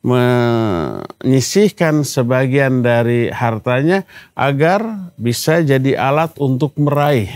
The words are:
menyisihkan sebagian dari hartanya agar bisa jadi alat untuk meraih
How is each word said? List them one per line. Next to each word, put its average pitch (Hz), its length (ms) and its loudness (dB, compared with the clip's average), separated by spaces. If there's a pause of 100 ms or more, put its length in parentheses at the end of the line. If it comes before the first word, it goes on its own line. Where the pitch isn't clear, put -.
menyisihkan 123 2000 0
sebagian 131 720 0
dari 120 480 2
hartanya 131 800 -2 (320)
agar 175 800 -2
bisa 151 480 0
jadi 135 320 2
alat 147 400 -2
untuk 135 400 -2
meraih 143 580 0